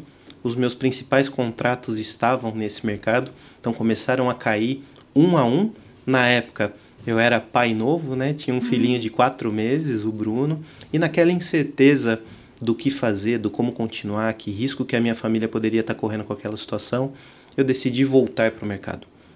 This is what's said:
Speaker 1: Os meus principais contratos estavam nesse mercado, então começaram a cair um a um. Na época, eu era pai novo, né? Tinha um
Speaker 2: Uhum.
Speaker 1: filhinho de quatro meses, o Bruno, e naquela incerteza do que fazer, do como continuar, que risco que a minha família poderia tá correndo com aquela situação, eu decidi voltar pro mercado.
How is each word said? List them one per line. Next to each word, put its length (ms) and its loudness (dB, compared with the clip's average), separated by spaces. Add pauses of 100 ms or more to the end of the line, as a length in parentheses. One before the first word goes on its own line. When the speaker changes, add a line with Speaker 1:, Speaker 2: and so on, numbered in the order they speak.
(420)
Speaker 1:
Os 120 -2
meus 200 0
principais 540 0
contratos 720 -2
estavam 560 -2
nesse 320 -6
mercado, 440 -2 (280)
então 140 -4
começaram 580 0
a 40 -2
cair 480 -2 (320)
um 220 6
a 80 6
um. 280 2 (340)
Na 200 4
época, 460 0 (340)
eu 120 0
era 220 4
pai 340 0
novo, 400 -2
né? 180 -2
Tinha 220 -4
um 40 0
Speaker 2:
Uhum. 40 -2
Speaker 1:
filhinho 360 2
de 120 -4
quatro 400 0
meses, 540 -2
o 80 -2
Bruno, 500 -2 (300)
e 60 0
naquela 340 4
incerteza 880 4 (400)
do 140 0
que 160 -2
fazer, 480 0
do 120 -2
como 220 -2
continuar, 640 -4
que 160 -12
risco 340 -4
que 100 -6
a 60 2
minha 140 0
família 340 -2
poderia 340 0
tá 120 -4
correndo 300 -4
com 80 -8
aquela 240 -8
situação, 560 -6 (440)
eu 80 4
decidi 400 2
voltar 480 4
pro 140 -10
mercado. 400 -8 (300)